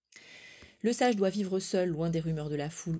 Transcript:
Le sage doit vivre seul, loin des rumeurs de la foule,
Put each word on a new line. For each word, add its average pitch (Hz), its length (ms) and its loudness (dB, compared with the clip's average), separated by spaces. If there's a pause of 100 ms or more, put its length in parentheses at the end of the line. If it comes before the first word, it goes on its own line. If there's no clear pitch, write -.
(840)
Le 233 80 2
sage 247 220 4
doit 196 160 2
vivre 190 300 -2
seul, 180 300 2
loin 165 200 -2
des 165 80 0
rumeurs 156 320 -2
de 151 60 -2
la 147 120 -2
foule, 165 320 -4